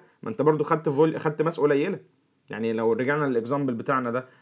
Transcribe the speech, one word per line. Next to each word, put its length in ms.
ما 60
انت 120
برضو 220
خدت 260
فول-، 280
خدت 240
ماس 180
قليلة. 400
يعني 240
لو 200
رجعنا 320
للاكزامبل 480
بتاعنا 380
ده، 140